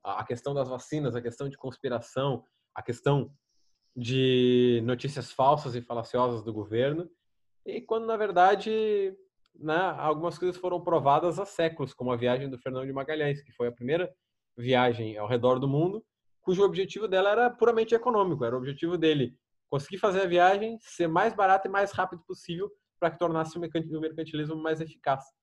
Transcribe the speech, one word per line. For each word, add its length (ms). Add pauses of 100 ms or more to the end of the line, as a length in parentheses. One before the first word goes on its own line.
a, 180
a 40
questão 300
das 140
vacinas, 480
a 60
questão 260
de 80
conspiração, 880 (280)
a 80
questão 520 (640)
de 880
notícias 480
falsas 420
e 80
falaciosas 600
do 80
governo, 580 (540)
e 160
quando, 260
na 100
verdade, 1000 (440)
né, 160 (220)
algumas 400
coisas 180
foram 240
provadas 580
há 60
séculos, 500
como 180
a 40
viagem 320
do 100
Fernando 280
de 60
Magalhães, 500
que 100
foi 160
a 40
primeira 400 (440)
viagem 600
ao 120
redor 300
do 100
mundo, 360 (360)
cujo 220
objetivo 460
dela 220
era 200
puramente 440
econômico, 500
era 100
o 40
objetivo 380
dele 400 (320)
conseguir 300
fazer 240
a 40
viagem 540
ser 280
mais 260
barata 320
e 40
mais 200
rápido 340
possível 460 (300)
pra 100
que 80
tornasse 380
o 40
mercan-, 360
o 40
mercantilismo 560
mais 240
eficaz. 440 (180)